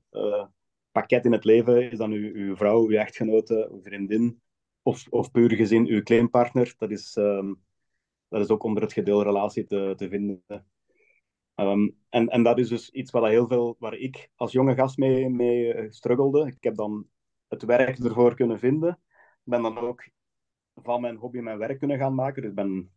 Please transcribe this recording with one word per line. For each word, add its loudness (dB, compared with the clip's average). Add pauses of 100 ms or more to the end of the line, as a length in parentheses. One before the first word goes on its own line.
eh, -4 (460)
pakket 0
in 4
het 0
leven. 4
Is -8
dan -4
uw, -6
uw -6
vrouw, 4
uw 2
echtgenote, 0
uw -18
vriendin, -2 (400)
of, -4
of -2
puur 6
gezien 4
uw 0
klimpartner. 2
Dat -6
is, -12
ehm, 0 (720)
dat -4
is -2
ook 0
onder -2
het -6
gedeel 2
relatie -2
te, -4
te -10
vinden. -6 (1120)
Ehm, 0 (200)
en, 2
en 2
dat 4
is 0
dus -6
iets -12
waar 0
heel 4
veel, -2
waar -10
ik -14
als -6
jonge 2
gast 0
mee, 0
mee, 0
eh, -8
struggelde. 0
Ik -12
heb -2
dan -8 (400)
het -10
werk 2
ervoor 4
kunnen 0
vinden. 0
Ik -14
ben -2
dan -4
ook -8 (800)
van -4
mijn -6
hobby -12
mijn -10
werk -6
kunnen -2
gaan -2
maken. -4
Dus -10
ik -12
ben -6